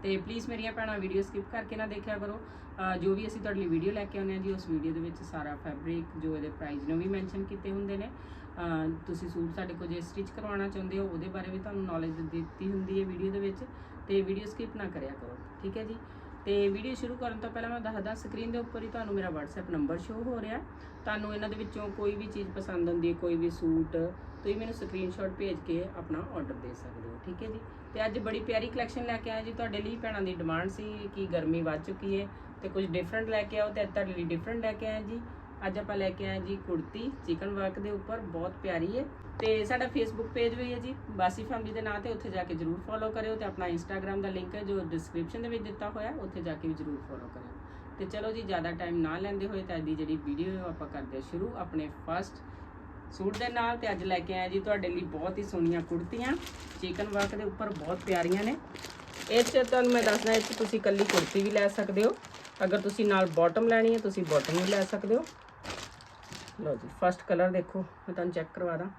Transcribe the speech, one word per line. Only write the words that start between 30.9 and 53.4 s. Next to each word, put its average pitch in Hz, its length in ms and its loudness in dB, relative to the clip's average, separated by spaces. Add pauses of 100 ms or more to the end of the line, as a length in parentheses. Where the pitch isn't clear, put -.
ਕਿ 196 100 -2
ਗਰਮੀ 165 360 2
ਵੱਧ 156 220 0
ਚੁੱਕੀ 196 380 -2
ਹੈ 202 60 -4 (340)
ਤੇ 190 80 -4
ਕੁਝ 190 160 0
ਡਿਫਰੈਂਟ 180 440 0
ਲੈ 214 140 2
ਕੇ 214 160 -2
ਆਓ, 208 140 2
ਤੇ 208 80 0
ਅੱਜ 202 80 0
ਤੁਹਾਡੇ 190 240 0
ਲਈ 175 100 -2
ਡਿਫਰੈਂਟ 170 380 -2
ਲੈ 220 120 0
ਕੇ 220 140 -4
ਆਏ 214 160 -2
ਜੀ। 233 180 -6 (460)
ਅੱਜ 196 120 -2
ਆਪਾਂ 208 160 -2
ਲੈ 196 140 4
ਕੇ 196 200 -4
ਆਏ 190 100 -2
ਜੀ 190 160 -2
ਕੁੜਤੀ 196 560 -2 (140)
ਚਿਕਨ 190 240 0
ਵਰਕ 196 300 0
ਦੇ 208 120 -2
ਉੱਪਰ, 220 280 -4
ਬਹੁਤ 175 320 -4 (120)
ਪਿਆਰੀ 180 340 0
ਹੈ। 285 80 0 (340)
ਤੇ 220 260 4
ਸਾਡਾ 254 200 2
Facebook 226 480 0
ਪੇਜ 233 200 4
ਵੀ 247 200 -2
ਹੈ 240 60 -4
ਜੀ 254 160 -6 (140)
ਬਾਸੀ 185 340 2
ਫੈਮਿਲੀ 220 280 -2
ਦੇ 220 100 -2
ਨਾਂ 208 180 -2
ਤੇ, 233 120 -4
ਉੱਥੇ 220 180 -4
ਜਾ 185 140 0
ਕੇ 175 120 -4
ਜ਼ਰੂਰ 165 320 0
ਫਾਲੋ 220 240 -2
ਕਰਿਓ। 220 240 -2
ਤੇ 214 100 -4
ਆਪਣਾ 190 220 -2
Instagram 196 540 -2
ਦਾ 196 80 0
ਲਿੰਕ 180 260 -4
ਹੈ 208 80 -4
ਜੋ 196 160 0
ਡਿਸਕ੍ਰਿਪਸ਼ਨ 165 600 -2
ਦੇ 233 80 -4
ਵਿੱਚ 233 140 -2
ਦਿੱਤਾ 208 260 -4
ਹੋਇਆ, 214 300 -4
ਉੱਥੇ 190 220 -6
ਜਾ 165 120 -2
ਕੇ 156 140 -4
ਵੀ 160 60 0
ਜ਼ਰੂਰ 147 360 -4
ਫਾਲੋ 123 260 -8
ਕਰਿਓ। 123 240 -12 (400)
ਤੇ 196 60 -2
ਚਲੋ 208 260 -2
ਜੀ, 226 100 -4
ਜ਼ਿਆਦਾ 175 300 0
ਟਾਈਮ 170 260 0
ਨਾ 165 200 2
ਲੈਂਦੇ 196 300 -2
ਹੋਏ 190 160 -2
ਤਾਂ 165 120 -4
ਅੱਜ 160 80 0
ਦੀ 156 120 0
ਜਿਹੜੀ 156 200 0
ਵੀਡੀਓ 151 420 -2
ਹੈ 185 60 -4
ਉਹ 175 60 -4
ਆਪਾਂ 156 180 -6
ਕਰਦੇ 135 300 -6
ਹਾਂ 135 120 -6
ਸ਼ੁਰੂ 196 280 -2
ਆਪਣੇ 160 320 -2 (180)
ਫਸਟ 180 260 -2 (800)
ਸੂਟ 202 260 0
ਦੇ 240 120 0